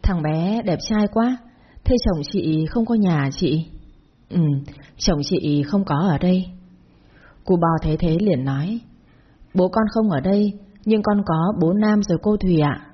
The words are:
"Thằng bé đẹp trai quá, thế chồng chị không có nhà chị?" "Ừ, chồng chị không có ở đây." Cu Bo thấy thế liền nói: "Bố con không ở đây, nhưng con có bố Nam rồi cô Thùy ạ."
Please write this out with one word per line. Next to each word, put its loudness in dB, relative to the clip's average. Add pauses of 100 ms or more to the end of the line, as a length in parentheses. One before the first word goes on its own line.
"Thằng 2
bé -2
đẹp -2 (100)
trai 2
quá, 0 (460)
thế 4 (100)
chồng 0 (100)
chị 0
không -2
có 0
nhà 2
chị?" -2 (600)
"Ừ, 0 (560)
chồng 0
chị 0
không -2
có -2
ở 0
đây." 0 (960)
Cu 2
Bo 2 (140)
thấy -2
thế 0
liền 0
nói: -4 (760)
"Bố 2
con 0
không 0
ở 0
đây, 0 (320)
nhưng 2
con 2
có 0
bố 2
Nam 2
rồi 0
cô 0
Thùy 2
ạ." 0